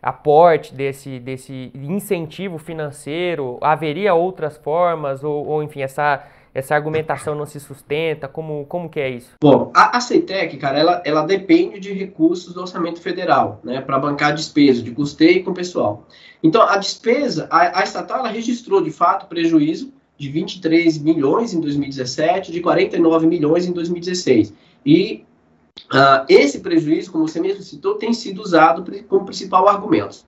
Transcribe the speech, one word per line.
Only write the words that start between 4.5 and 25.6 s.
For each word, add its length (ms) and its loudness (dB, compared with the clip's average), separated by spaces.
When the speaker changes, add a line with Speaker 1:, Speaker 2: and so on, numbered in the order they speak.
Speaker 1:
formas? 680 -2
Ou, 220 -4
ou 180 -4
enfim, 180 -10
essa, 440 -2
essa 200 -6
argumentação 640 -4
não 100 -8
se 140 -16
sustenta? 680 -6
Como, 380 -10
como 240 -8
que 100 -8
é 100 -2
isso? 200 -12
Speaker 2:
Bom, 340 6
a, 200 6
a 60 2
Ceitec, 560 -2
cara, 220 -2
ela, 260 2
ela 160 0
depende 580 2
de 140 -10
recursos 580 -2
do 100 -12
orçamento 380 -6
federal, 640 -2
né, 160 -8
pra 200 -4
bancar 340 -2
despesa 480 2
de 100 -10
custeio 540 2
com 60 -6
o 20 -4
pessoal. 520 -4
Então, 200 4
a 140 2
despesa, 720 -2
a, 300 2
a 20 2
estatal, 340 -6
ela 120 -4
registrou, 520 -2
de 80 -2
fato, 380 0
prejuízo 680 0
de 100 -10
vinte 280 -6
e 60 -18
três 360 2
milhões 560 0
em 80 -2
dois 140 -2
mil 100 -2
e 40 -12
dezessete, 640 -4
de 100 -6
quarenta 360 0
e 20 -2
nove 280 4
milhões 400 2
em 40 -4
dois 180 -4
mil 80 -4
e 20 -8
dezesseis. 520 0
E, 400 2